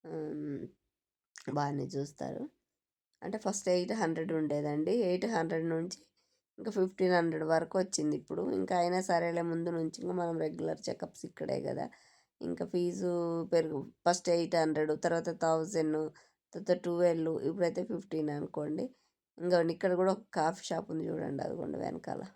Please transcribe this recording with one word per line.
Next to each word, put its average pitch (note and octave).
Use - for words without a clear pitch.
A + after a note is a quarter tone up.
హ్మ్. D3+
బాగానే C#3+
చూస్తారు. -
అంటే G3+
ఫస్ట్ F#3+
ఎయిట్ F3+
హండ్రెడ్ E3
ఉండేదండి. D3
ఎయిట్ F#3
హండ్రెడ్ E3
నుంచి E3
ఇంకా -
ఫిఫ్టీన్ F#3
హండ్రెడ్ E3
వరకు E3
వచ్చింది D#3+
ఇప్పుడు. -
ఇంకా F#3+
అయినా F3
సరేలే E3+
ముందు E3+
నుంచి E3
ఇంకా F3+
మనం E3+
రెగ్యులర్ D#3+
చెకప్స్ -
ఇక్కడే -
కదా. -
ఇంకా F3
ఫీజు F3
పెరుగు-, D#3+
ఫస్ట్ F3+
ఎయిట్ E3+
హండ్రెడ్, D#3
తర్వాత E3
థౌజండ్, D#3+
తర్వాత F#3
ట్వెల్వ్, E3+
ఇప్పుడైతే F3
ఫిఫ్టీన్ D#3+
అనుకోండి. D3+
ఇంకోండి E3+
ఇక్కడ F3+
కూడా F#3
ఒక F#3+
కాఫీ E3+
షాప్ -
ఉంది D#3+
చూడండి, D#3+
అదిగోండి -
వెనకాల. -